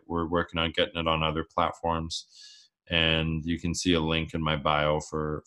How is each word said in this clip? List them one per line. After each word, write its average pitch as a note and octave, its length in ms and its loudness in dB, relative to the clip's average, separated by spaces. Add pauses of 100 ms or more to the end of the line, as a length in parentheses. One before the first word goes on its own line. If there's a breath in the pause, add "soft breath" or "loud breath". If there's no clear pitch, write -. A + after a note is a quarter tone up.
We're E2+ 220 -2
working E2+ 320 0
on E2 160 0
getting E2 240 0
it D#2+ 80 0
on D#2+ 160 2
other D#2 280 0
platforms. E2 760 -2 (600 loud breath)
And D#2+ 560 2
you E2+ 140 -2
can E2+ 160 -2
see F2+ 200 2
a E2 60 4
link D#2+ 320 0
in E2 80 -4
my D#2 140 0
bio D2+ 460 2
for, D2+ 460 -6